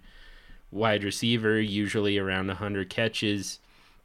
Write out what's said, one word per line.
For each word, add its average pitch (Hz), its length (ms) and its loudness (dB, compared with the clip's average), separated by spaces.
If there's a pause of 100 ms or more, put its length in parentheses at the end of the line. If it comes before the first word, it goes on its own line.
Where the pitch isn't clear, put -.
(680)
wide 104 340 2
receiver, 110 560 2
usually 101 600 0
around 95 320 0
a 95 40 -4
hundred 98 340 -4
catches. 107 680 -2 (480)